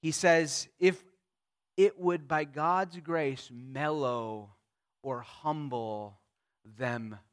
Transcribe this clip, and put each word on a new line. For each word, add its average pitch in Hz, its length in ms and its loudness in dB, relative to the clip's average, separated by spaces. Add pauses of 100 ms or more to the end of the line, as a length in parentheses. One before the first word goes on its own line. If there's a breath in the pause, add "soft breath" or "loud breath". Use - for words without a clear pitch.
he 160 80 0
says, 165 580 4 (100)
"if 180 240 4 (760)
it 196 200 4
would, 175 300 -2
by 156 160 0
God's 170 560 -2
grace, 151 500 -2
mellow 123 1040 -4 (480)
or 127 200 -6
humble 117 1000 -6 (420)
them 110 560 -6 (140)